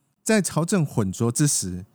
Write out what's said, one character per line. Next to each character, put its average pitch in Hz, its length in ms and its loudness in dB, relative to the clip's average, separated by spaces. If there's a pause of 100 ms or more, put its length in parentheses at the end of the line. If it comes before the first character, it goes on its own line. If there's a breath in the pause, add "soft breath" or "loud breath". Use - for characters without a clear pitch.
(240)
在 220 180 4
朝 - 200 -2
政 170 220 2
混 104 260 0
浊 117 220 -2
之 147 140 2
时， 92 480 -4